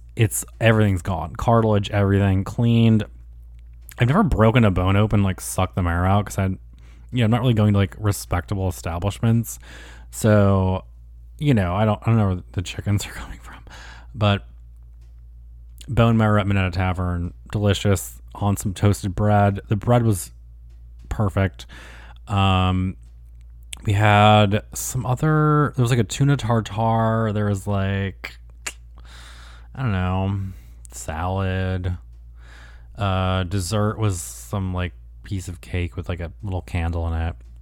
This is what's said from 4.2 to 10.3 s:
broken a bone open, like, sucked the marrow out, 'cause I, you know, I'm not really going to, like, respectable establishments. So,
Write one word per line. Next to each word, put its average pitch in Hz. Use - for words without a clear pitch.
broken 113
a 101
bone 92
open, 107
like, 95
sucked -
the 98
marrow 87
out, 101
'cause -
I, 98
you 95
know, 120
I'm 107
not 117
really 123
going 107
to, 101
like, 95
respectable 95
establishments. 101
So, 98